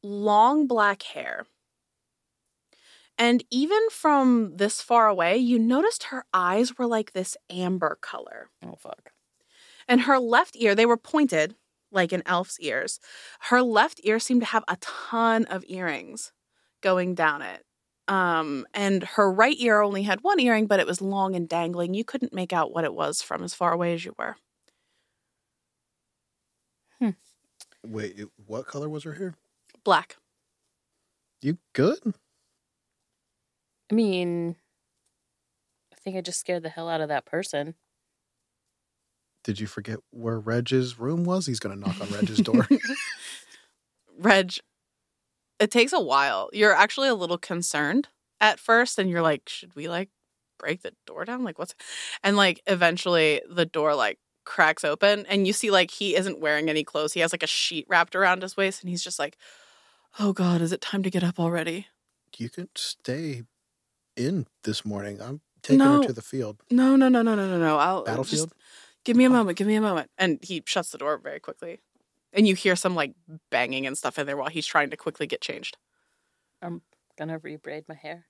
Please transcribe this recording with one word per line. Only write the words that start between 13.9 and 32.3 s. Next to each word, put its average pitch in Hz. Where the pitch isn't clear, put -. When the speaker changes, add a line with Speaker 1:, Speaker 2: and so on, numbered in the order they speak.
Speaker 1:
ear 214
seemed 247
to 220
have 226
a 180
ton 226
of 185
earrings 170
going 180
down 151
it. 92
Um, 160
and 196
her 202
right 220
ear 220
only 202
had 202
one 370
earring, 220
but 202
it -
was 180
long 190
and 170
dangling. 175
You 220
couldn't -
make 185
out 165
what 165
it 139
was 151
from -
as 175
far 170
away 170
as 165
you -
were. -
Speaker 2:
Hmm. 226
Speaker 3:
Wait, 107
it, 104
what 113
color 147
was 151
her 156
hair? 180
Speaker 1:
Black. 175
Speaker 3:
You 151
good? 196